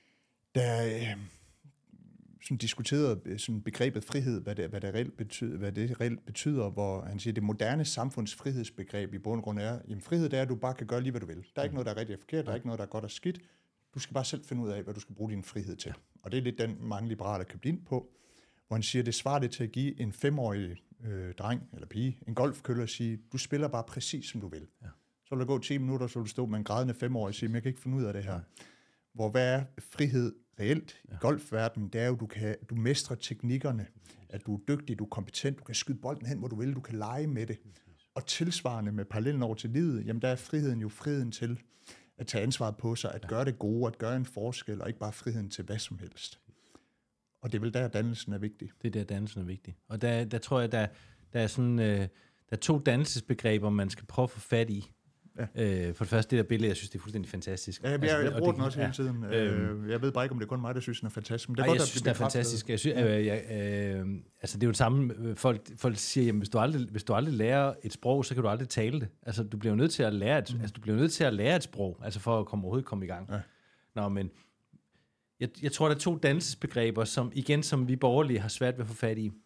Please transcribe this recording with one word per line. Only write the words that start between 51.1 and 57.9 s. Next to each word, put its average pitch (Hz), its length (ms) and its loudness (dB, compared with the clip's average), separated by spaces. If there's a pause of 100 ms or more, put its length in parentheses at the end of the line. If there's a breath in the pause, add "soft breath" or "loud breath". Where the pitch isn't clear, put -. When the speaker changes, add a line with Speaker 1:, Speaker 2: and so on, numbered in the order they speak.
Speaker 2:
der 120 80 2
er 110 60 4
sådan, 120 320 4
øh, 104 200 4
der 98 80 2 (440 soft breath)
er 110 40 -2
to 151 240 4
dannelsesbegreber, 113 880 2
man 101 200 4
skal - 160 -10
prøve - 180 2
at 123 60 2
få - 100 -10
fat 117 300 2
i. 101 220 -4 (640)
Speaker 1:
Ja. 95 320 2
Speaker 2:
Øh, 85 80 -2
for - 80 -2
det 95 60 -4
første, 113 280 4
det 110 60 6
der - 60 0
billede, 113 180 4
jeg 98 100 2
synes, 104 120 -10
det - 100 -10
er - 20 -10
fuldstændig 104 300 -6
fantastisk. 95 520 -6
Speaker 1:
Ja, 127 60 0
jeg, 143 140 0